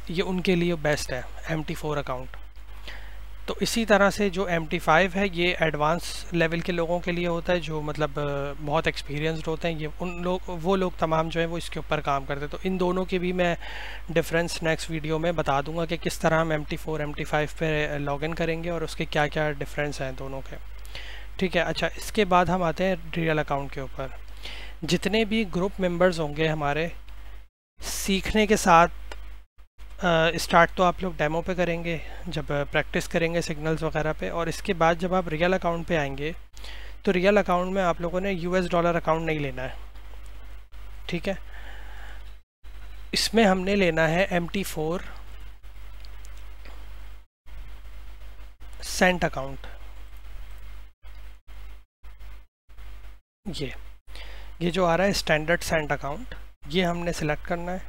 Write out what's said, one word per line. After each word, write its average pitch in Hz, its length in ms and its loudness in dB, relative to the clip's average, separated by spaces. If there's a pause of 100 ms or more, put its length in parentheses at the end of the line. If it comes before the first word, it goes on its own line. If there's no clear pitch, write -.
(100)
ये 175 120 0
उनके 185 320 2
लिए 175 200 2
best 151 380 0
है 123 120 -4 (260)
एम 160 120 0
टी 156 120 -4
फ़ोर 151 240 -2
account। 131 380 -6 (1120)
तो 185 140 -2
इसी 226 220 2
तरह 202 260 8
से 208 200 2
जो 185 180 -2
एम 165 180 0
टी 175 120 0
फ़ाइव 170 340 6
है, 196 160 2
ये 175 340 2
एडवांस 156 720 0
level 165 260 4
के 180 120 -2
लोगों 170 280 0
के 175 120 -2
लिए 175 140 0
होता 170 260 2
है, 180 80 4
जो, 156 220 -4
मतलब, 147 360 -2
अ, 143 440 -2
बहुत 151 240 2
experienced 156 600 -2
होते 160 220 -2
हैं। 165 100 -2
ये 151 120 -4 (120)
उन 175 200 -4
लोग, 180 260 0
वो 180 280 2
लोग 185 220 0
तमाम 160 320 2
जो 165 100 0
हैं, 170 60 2
वो 170 120 -2
इसके - 220 -6
ऊपर 151 200 0
काम 139 240 0
करते 139 160 -4
हैं। 143 100 -4
तो 170 160 -6
इन 185 120 0
दोनों 180 260 2
के 180 140 0
भी 180 140 0
मैं 175 240 2 (540)
difference 165 520 2
next 160 280 0
video 156 280 -2
में 165 180 2
बता 143 260 4
दूंगा 160 220 -2
कि 165 120 -2
किस - 240 -2
तरह 160 200 4
हम 160 120 2
एम 151 120 0
टी 160 120 -6
फ़ोर, 156 260 -4
एम 147 100 -4
टी 151 120 -4
फ़ाइव 151 340 0
पे 151 400 0
login 143 340 -2
करेंगे 165 380 -2
और 165 140 -2
उसके 160 200 -4
क्या-क्या 151 460 2
difference 143 500 -2
हैं 131 160 -4
दोनों 135 240 -6
के, 147 160 -8 (840)
ठीक 185 180 2
है। 165 60 4
अच्छा, 160 360 0
इसके - 260 2
बाद 180 260 6
हम 180 120 2
आते 170 220 0
हैं 185 280 0
real 160 260 2
account 139 340 -2
के 143 80 -6
ऊपर। 131 380 -6 (680)
जितने 196 400 2
भी 220 200 2
group 180 360 -2
members 180 380 2
होंगे 151 280 0
हमारे, 156 460 0 (840)
सीखने - 680 2
के 208 100 6
साथ, 170 320 8
अ, - 1500 -2
start 170 400 8
तो 196 60 4
आप 175 200 4
लोग 180 140 -4
demo 156 260 2
पे 185 120 -2
करेंगे, 170 460 0 (280)
जब, 151 240 -2
अ, 143 120 2
practice 151 420 0
करेंगे 165 360 2
signals 156 400 -2
वगैरह 156 300 0
पे, 185 180 -4
और 170 180 -2
इसके 180 260 -2
बाद 165 240 4
जब 180 160 0
आप 180 140 2
real 165 240 2
account 170 340 0
पे 175 100 2
आएंगे, 143 380 -2 (680)
तो 202 80 4
real 185 240 6
account 185 380 4
में 196 80 2
आप 165 180 2
लोगों 175 200 0
ने 196 120 0
यूएस 175 360 2
dollar 170 280 4
account 165 300 2
नहीं 156 140 2
लेना 127 220 -2
है, 131 140 -6 (1300)
ठीक 175 200 -4
है। 190 100 -2 (1800)
इसमें - 300 6
हमने 190 320 6
लेना 165 300 6
है 170 240 4
एम 175 180 2
T 196 160 -2
four 160 400 -2 (3750)
cent 180 420 2
account। 139 420 -4 (3750)
ये, 143 260 -4 (880)
ये 175 80 2
जो 180 140 2
आ 165 100 6
रहा 185 120 4
है 196 60 4
standard 156 480 2
cent 151 320 0
account, 147 420 -4 (340)
ये 175 160 2
हमने 170 280 0
select 151 340 -2
करना 175 260 -4
है। 185 160 -6